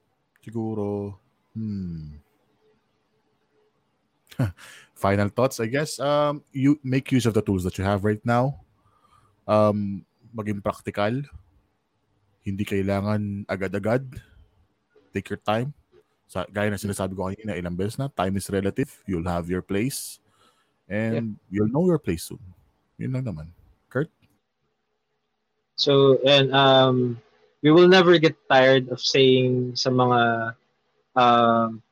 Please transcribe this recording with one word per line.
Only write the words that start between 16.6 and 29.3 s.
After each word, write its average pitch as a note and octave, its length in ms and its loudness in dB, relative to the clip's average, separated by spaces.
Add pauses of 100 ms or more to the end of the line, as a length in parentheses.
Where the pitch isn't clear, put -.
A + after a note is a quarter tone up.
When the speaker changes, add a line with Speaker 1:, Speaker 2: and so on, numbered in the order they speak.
Speaker 1:
na G2 80 -6
sinasabi G2 340 -6
ko F#2 140 -6
kanina, G2 300 -8
ilang F2 180 -6
beses G2 240 -6
na, C#3 100 -6
time G2 280 -4
is F#2+ 120 -6
relative. G2 400 -4 (160)
You'll E2+ 220 -4
have F2 220 -4
your F2+ 120 -4
place. - 560 -6 (720)
And A2 260 -4
Speaker 2:
Yeah. G#2+ 460 -6
Speaker 1:
you'll A2 140 0
know E3 120 0
your E3+ 140 2
place E2+ 260 -4
soon. - 160 -16 (560)
Yun A#2+ 160 -8
lang C3 140 -6
naman. E2 200 -12 (420)
Kurt? C#3+ 200 -4 (1700)
Speaker 3:
So, C#3 480 4
and, C3+ 300 4
um, C3 680 4 (420)
we D3 80 4
will F3+ 200 8
never F3+ 280 8
get D#3 200 2 (100)
tired C3 420 4
of B2 120 -6
saying B2+ 720 2